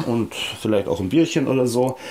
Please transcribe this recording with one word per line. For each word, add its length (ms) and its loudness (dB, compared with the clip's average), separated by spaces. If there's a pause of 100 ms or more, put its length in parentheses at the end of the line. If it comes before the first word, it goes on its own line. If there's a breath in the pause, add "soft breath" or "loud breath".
und 280 0
vielleicht 540 -2
auch 140 -2
ein 80 -2
Bierchen 380 2
oder 200 2
so. 300 0 (140 loud breath)